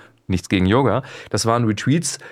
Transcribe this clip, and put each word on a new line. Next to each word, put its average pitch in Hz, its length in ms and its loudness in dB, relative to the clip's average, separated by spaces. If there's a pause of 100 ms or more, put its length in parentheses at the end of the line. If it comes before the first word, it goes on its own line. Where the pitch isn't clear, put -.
(260)
nichts - 220 -2
gegen 92 180 2
Yoga, 120 380 2 (260)
das 110 160 -2
waren 117 200 2
Retreats, 131 520 0 (140)